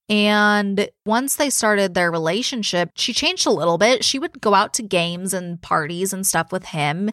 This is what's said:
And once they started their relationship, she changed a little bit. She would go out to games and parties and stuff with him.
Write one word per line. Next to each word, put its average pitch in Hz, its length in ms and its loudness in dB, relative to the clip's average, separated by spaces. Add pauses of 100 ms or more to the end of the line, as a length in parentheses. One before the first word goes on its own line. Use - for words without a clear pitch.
And 208 800 2 (160)
once 247 320 -2
they 285 120 2
started 202 440 2
their 175 180 2
relationship, 175 880 -2
she - 160 -4
changed 349 340 0
a 277 40 4
little 170 260 2
bit. 233 260 2
She - 160 0
would 320 220 -8
go 208 120 2
out 202 200 4
to 233 100 -4
games 180 500 -2
and 175 280 -6
parties 175 500 -2
and 190 160 -4
stuff 165 240 0
with 185 140 -6
him. 165 480 -2